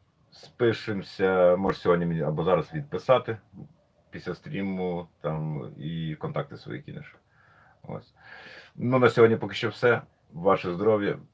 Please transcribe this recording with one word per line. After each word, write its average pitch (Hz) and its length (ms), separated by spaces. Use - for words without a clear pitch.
Спишемося, 95 1300
можеш 95 240
сьогодні 87 260
мені 82 160
або 78 220
зараз 82 300
відписати 110 640
після 87 240
стріму, 92 760
там, 78 580
і 80 400
контакти 73 380
свої - 240
кинеш. - 360
Ось. - 320
Ну, 127 220
на 120 100
сьогодні 113 280
поки 101 180
що 113 140
все. 117 340
Ваше 90 420
здоров'я. 101 440